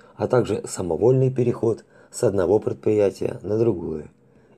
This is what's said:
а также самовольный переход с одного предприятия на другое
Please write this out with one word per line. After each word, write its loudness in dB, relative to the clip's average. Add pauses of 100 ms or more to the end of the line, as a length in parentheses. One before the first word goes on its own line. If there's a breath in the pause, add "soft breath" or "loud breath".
(160 soft breath)
а -2
также 0
самовольный 2
переход -2 (260 soft breath)
с -6
одного 2
предприятия -2
на -2
другое -2 (460 soft breath)